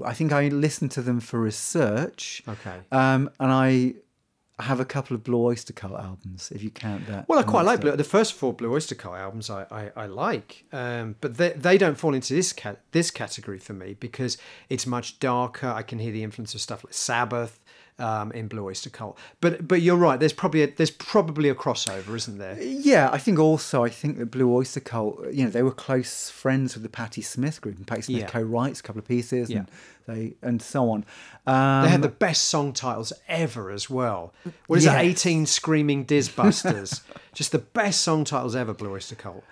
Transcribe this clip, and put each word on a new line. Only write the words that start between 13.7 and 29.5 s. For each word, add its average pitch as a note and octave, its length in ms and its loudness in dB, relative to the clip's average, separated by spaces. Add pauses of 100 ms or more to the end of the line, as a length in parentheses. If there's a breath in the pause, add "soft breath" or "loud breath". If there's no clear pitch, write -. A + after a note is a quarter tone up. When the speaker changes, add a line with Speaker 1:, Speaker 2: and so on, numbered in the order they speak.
Speaker 2:
me F#2+ 200 -12
because A#2+ 440 -8 (300 loud breath)
it's B2+ 200 -4
much A#2+ 320 -6
darker. B2 480 -2
I A2+ 160 -4
can A2+ 160 -10
hear A2+ 120 -6
the A2 120 -6
influence G#2+ 320 -10
of A2 60 -8
stuff - 220 -10
like - 120 -18
Sabbath, A#2+ 640 -2 (400 soft breath)
um, A2 340 -4
in A2+ 140 -8
Blue G#2+ 180 -8
Oyster F#2+ 260 -10
Cult. G#2+ 260 -14 (240 loud breath)
But, E3 260 0
but F3+ 140 4
you're F3 140 6
right, D#3+ 240 6
there's D3 140 4
probably D#3+ 280 0
a, D3 60 4
there's D#3 240 0
probably D#3 580 0
a C3 60 2
crossover, G#2 600 -4
isn't A2+ 220 -8
there? G2 240 -10
Speaker 1:
Yeah, C4+ 500 6
I C#3 60 2
think E3+ 220 2
also, D#3 440 4
I A#2+ 60 2
think D3 300 -6
that A#2+ 80 -4
Blue B2+ 260 4
Oyster C3 260 0
Cult, - 540 -4
you C#3 100 2
know, A#2+ 60 2
they A#2 140 2
were C3 80 4
close - 580 -4
friends C3 460 -2
with A2 80 -12
the A2+ 60 -10
Patti A2 340 -10
Smith C#3+ 360 -4
group, G2+ 180 -10
and F#2+ 100 -16
Patti A2+ 160 -6
Smith B2 180 -4
Speaker 2:
Yeah. G2+ 60 -6
Speaker 1:
co-writes A#2 540 -2
a - 20 -14
couple A2 160 -10
of G#2 80 -10
pieces A#2+ 420 0
and G#2 180 -4 (400 loud breath)